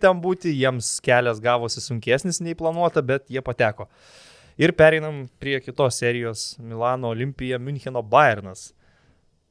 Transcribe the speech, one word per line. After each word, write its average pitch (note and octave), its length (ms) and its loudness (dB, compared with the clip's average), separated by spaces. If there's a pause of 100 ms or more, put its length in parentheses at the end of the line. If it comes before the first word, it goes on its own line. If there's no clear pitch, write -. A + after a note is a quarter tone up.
ten F#3 160 6
būti, F3+ 320 -2
jiems C3 460 0 (100)
kelias B2 320 4
gavosi A#2 440 -2
sunkesnis B2+ 600 -2
nei E3 160 -6
planuota, E3 480 0
bet C3+ 240 -2
jie C3 160 -6
pateko. A2 400 -2 (760)
Ir D#3+ 140 4
pereinam D#3 480 4 (180)
prie C3+ 220 -4
kitos B2+ 400 0
serijos, A#2+ 560 -4
Milano A#2 560 -4
Olimpija, B2+ 480 -6
Müncheno C3 400 -6
Bayernas. G#2+ 720 2 (760)